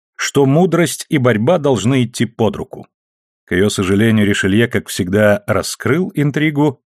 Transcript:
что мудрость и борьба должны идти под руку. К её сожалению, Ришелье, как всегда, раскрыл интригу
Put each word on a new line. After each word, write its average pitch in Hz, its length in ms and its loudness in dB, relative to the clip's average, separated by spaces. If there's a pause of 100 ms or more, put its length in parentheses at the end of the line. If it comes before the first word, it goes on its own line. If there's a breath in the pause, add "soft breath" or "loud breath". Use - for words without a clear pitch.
(160)
что - 300 0
мудрость 160 640 0
и 160 80 0
борьба 123 400 2
должны 131 460 0
идти 120 220 -4
под 113 300 -2
руку. - 320 -14 (580)
К - 80 -8
её 95 160 2
сожалению, 104 560 2
Ришелье, 101 420 0
как - 200 -4
всегда, 104 600 0
раскрыл 117 680 -2
интригу 147 680 0 (100)